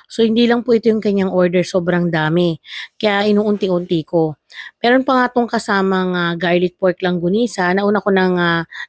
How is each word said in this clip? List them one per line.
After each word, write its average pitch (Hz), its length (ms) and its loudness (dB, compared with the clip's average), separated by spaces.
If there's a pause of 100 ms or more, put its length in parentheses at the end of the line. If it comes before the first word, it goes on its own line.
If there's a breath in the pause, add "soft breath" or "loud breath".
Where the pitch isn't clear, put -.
So, - 160 0
hindi 226 240 2
lang 240 160 0
po 247 80 0
ito 226 160 2
yung 220 160 0
kanyang 196 240 0
order, 180 320 2
sobrang 175 480 0
dami. 165 480 0 (400 loud breath)
Kaya 208 320 0
inuunti-unti 190 800 0
ko. 160 320 -2 (400 loud breath)
Meron 254 240 2
pa 269 160 0
nga 247 80 0
tong 240 160 0
kasamang, 190 720 0
ah, 175 160 -2
garlic 175 480 -2
pork 185 240 -2
langgunisa, 180 720 -2
nauna 202 240 0
ko - 80 -4
nang, 185 320 2
ah, 170 240 0 (240 loud breath)